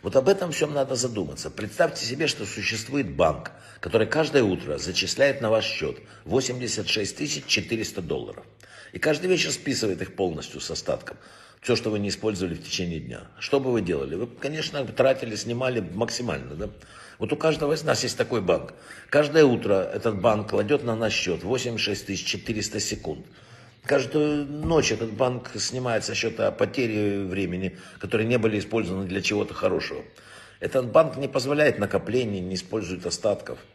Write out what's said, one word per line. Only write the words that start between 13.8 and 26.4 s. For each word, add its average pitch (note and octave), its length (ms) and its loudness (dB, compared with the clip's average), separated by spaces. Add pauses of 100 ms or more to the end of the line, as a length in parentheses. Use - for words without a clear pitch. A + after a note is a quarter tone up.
делали? D2+ 320 -2
Вы, G#2+ 140 -4
конечно, D3 580 -6
тратили, B2+ 500 2
снимали A#2+ 440 -2
максимально, F2 760 -4
да? G2+ 140 -6 (480)
Вот - 160 -2
у - 20 2
каждого D#3 380 2
из D#3+ 100 -2
нас D3+ 200 2
есть A#2+ 140 -4
такой A#2 240 0
банк. E2+ 340 2 (340)
Каждое D3+ 340 6
утро G#2 520 4
этот G#2 260 0
банк G#2+ 300 2
кладет G#2+ 320 2
на A#2 120 0
наш A2 180 0
счет E2 300 -2
восемьдесят A#2+ 380 -2
шесть G2+ 240 -2
тысяч F#2+ 200 -4
четыреста G#2+ 540 -4
секунд. - 460 -6 (600)
Каждую D3 600 2
ночь D3+ 460 2
этот A2 200 -2
банк B2 460 0
снимает A#2+ 460 -2
со A#2 120 -4
счета G#2+ 360 0